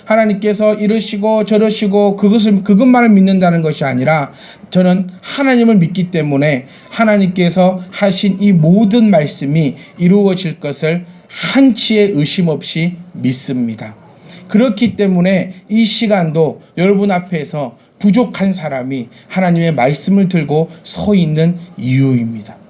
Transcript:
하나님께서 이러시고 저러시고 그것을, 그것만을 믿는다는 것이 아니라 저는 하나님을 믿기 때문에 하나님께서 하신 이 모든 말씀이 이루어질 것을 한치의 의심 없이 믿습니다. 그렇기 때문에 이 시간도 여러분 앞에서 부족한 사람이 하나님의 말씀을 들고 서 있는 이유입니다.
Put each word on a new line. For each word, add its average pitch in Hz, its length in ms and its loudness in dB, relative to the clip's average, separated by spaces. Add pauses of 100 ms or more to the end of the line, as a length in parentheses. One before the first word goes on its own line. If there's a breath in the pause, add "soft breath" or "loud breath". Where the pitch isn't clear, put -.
하나님께서 214 680 0
이러시고 214 680 -2
저러시고 208 720 0
그것을, 202 480 2
그것만을 240 460 4
믿는다는 190 540 2
것이 151 200 -4
아니라 135 480 -2 (380 loud breath)
저는 185 400 0 (120)
하나님을 240 560 2
믿기 175 340 0
때문에 143 560 -2 (220 loud breath)
하나님께서 185 1000 0
하신 196 500 -2
이 202 120 2
모든 202 580 4
말씀이 147 680 0 (200 loud breath)
이루어질 180 640 0
것을 160 460 -6 (220 loud breath)
한치의 208 840 0
의심 147 360 -2
없이 160 480 -4 (160)
믿습니다. 123 840 -6 (520 loud breath)
그렇기 233 480 0
때문에 190 580 0 (160 loud breath)
이 220 160 2
시간도 165 760 -2 (160 loud breath)
여러분 196 340 0
앞에서 156 680 -6 (200 soft breath)
부족한 196 560 0
사람이 135 560 -6 (180 loud breath)
하나님의 170 460 0
말씀을 151 560 0
들고 156 400 -2 (140)
서 196 320 -4
있는 165 420 0 (200 loud breath)
이유입니다. 120 760 -2 (140)